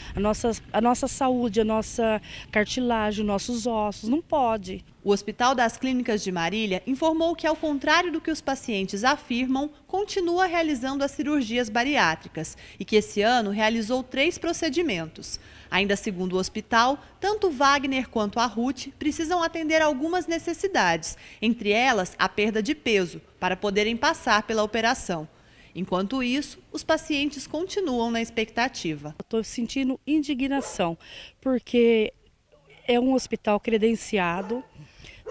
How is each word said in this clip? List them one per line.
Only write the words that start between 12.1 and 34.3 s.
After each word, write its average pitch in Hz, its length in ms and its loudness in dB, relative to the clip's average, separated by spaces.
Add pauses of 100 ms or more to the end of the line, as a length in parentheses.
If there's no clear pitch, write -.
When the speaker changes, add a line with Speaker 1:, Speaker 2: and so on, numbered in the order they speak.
Speaker 2:
e 190 60 -8
que 220 120 2
esse 208 260 2
ano 226 260 4
realizou 220 540 0
três 277 340 0
procedimentos. 302 1040 -4 (320)
Ainda 196 240 2
segundo 185 380 -4
o 185 40 0
hospital, 233 640 2 (200)
tanto 415 300 0
Wagner 277 600 2
quanto 208 300 -2
a 233 60 2
Ruth 247 440 -4 (100)
precisam 320 420 -2
atender 320 400 0
algumas 311 460 0
necessidades, 320 920 0 (240)
entre 214 300 0
elas 220 480 2
a 185 100 2
perda 214 320 0
de 220 140 -2
peso, 185 440 0 (200)
para 180 160 0
poderem 208 420 0
passar 240 460 2
pela 220 180 0
operação. 214 640 -2 (460)
Enquanto 190 480 -2
isso, 254 380 -2 (120)
os - 120 -8
pacientes 294 640 -2
continuam 302 640 -2
na 226 100 0
expectativa. 220 960 -4
Speaker 1:
Eu - 100 -12
tô 226 160 -2
sentindo 262 640 -2
indignação, 269 880 -2 (440)
porque 233 760 2 (720)
é 240 120 4
um 262 140 4
hospital 214 440 0
credenciado, 208 1040 0 (680)